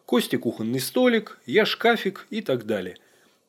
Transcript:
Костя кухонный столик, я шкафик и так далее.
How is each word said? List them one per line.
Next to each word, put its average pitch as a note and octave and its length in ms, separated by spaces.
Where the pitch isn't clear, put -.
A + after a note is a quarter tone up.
Костя - 320
кухонный A#2 420
столик, A#3 640
я F3+ 180
шкафик - 640
и G#3+ 100
так B2 260
далее. F#2 300